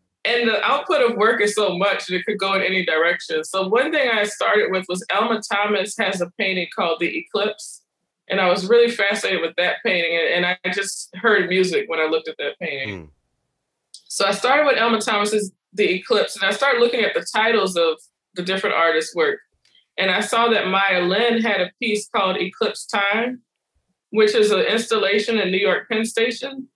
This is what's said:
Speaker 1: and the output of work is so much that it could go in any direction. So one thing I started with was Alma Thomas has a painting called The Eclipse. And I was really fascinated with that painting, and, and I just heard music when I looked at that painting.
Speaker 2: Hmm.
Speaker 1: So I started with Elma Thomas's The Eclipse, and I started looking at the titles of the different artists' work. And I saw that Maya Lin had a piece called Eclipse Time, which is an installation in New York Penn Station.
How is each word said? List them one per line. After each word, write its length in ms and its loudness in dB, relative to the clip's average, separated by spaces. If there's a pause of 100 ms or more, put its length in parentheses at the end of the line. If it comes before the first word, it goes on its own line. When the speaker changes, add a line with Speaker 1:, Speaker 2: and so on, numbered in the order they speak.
(240)
Speaker 1:
and 260 0
the 140 0
output 380 0
of 160 2
work 240 2
is 120 2
so 240 0
much 300 0
that 80 -2
it 100 -4
could 140 -2
go 140 0
in 80 0
any 240 0
direction. 580 0
So 240 -2
one 240 2
thing 180 2
I 140 2
started 480 0
with 160 -2
was 260 -6
Alma 280 0 (100)
Thomas 460 -2
has 240 -2
a 180 -4
painting 340 -2
called 280 -2
The 160 -2
Eclipse. 640 -6 (460)
And 100 0
I 100 2
was 200 0
really 200 6
fascinated 520 -2
with 160 -4
that 280 0
painting, 320 0
and, 280 0
and 200 0
I 60 -2
just 440 -6
heard 340 2
music 400 0
when 100 -2
I 60 2
looked 240 -2
at 100 -10
that 200 -6
painting. 400 -8
Speaker 2:
Hmm. 60 -16 (1000)
Speaker 1:
So 180 -2
I 60 2
started 340 2
with 120 4
Elma 240 2
Thomas's 500 0 (220)
The 220 2
Eclipse, 400 0
and 100 -2
I 60 2
started 280 2
looking 220 2
at 120 0
the 120 -4 (100)
titles 400 2
of 220 2 (380)
the 80 -8
different 320 -2
artists' 400 0
work. 240 0 (580)
And 120 0
I 120 0
saw 280 2
that 180 2
Maya 360 2
Lin 380 2
had 200 0
a 100 -2 (100)
piece 280 -2
called 280 0
Eclipse 480 -4
Time, 560 -2 (680)
which 220 4
is 180 4
an 100 2
installation 760 0
in 140 0
New 60 0
York 320 0
Penn 160 -2
Station. 720 -4